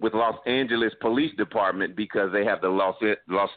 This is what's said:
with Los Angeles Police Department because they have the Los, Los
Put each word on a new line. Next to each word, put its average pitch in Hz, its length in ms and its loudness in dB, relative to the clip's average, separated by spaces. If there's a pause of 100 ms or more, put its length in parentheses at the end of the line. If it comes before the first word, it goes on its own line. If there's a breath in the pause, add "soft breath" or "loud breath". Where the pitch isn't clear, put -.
with 113 140 -2
Los 113 220 2 (100)
Angeles 120 560 0
Police 135 340 0
Department 95 580 0
because 98 380 -2
they 101 140 2
have 98 160 0
the 92 60 2
Los, 95 280 2 (320)
Los 98 280 0